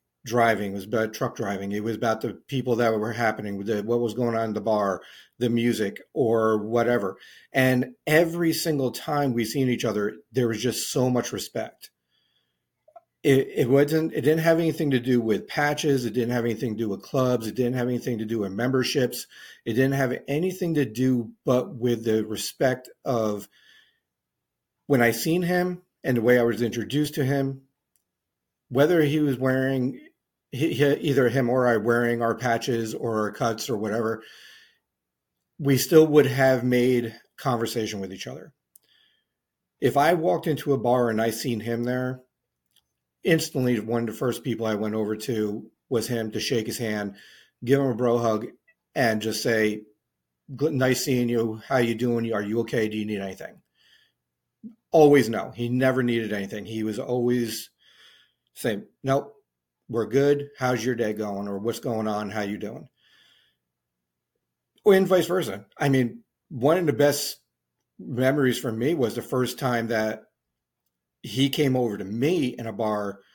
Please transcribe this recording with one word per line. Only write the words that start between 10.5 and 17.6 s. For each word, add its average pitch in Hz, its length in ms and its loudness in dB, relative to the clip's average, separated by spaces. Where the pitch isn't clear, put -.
just 117 300 -4
so 127 180 2
much 123 220 -2
respect. - 600 -8
It, 135 320 4
it 127 160 2
wasn't, 147 440 4
it 151 80 -2
didn't 160 240 2
have 165 140 4
anything 160 320 0
to 131 100 2
do 123 180 2
with 110 260 0
patches. 147 600 0
It 107 80 -4
didn't 120 180 -2
have 120 140 0
anything 113 320 -4
to 113 60 -4
do 113 40 -2
with 95 140 -6
clubs. 123 460 0
It 104 80 -8
didn't 123 180 0